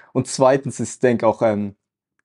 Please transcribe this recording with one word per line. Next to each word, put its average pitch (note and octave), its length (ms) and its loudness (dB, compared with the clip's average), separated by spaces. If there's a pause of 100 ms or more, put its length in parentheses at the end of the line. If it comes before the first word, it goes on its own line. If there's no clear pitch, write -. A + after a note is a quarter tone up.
(140)
Und C3 120 -2
zweitens C#3 540 0
ist, - 220 -8
denk A#2+ 200 2
auch, A2 200 0
ähm, G#2 340 -2 (480)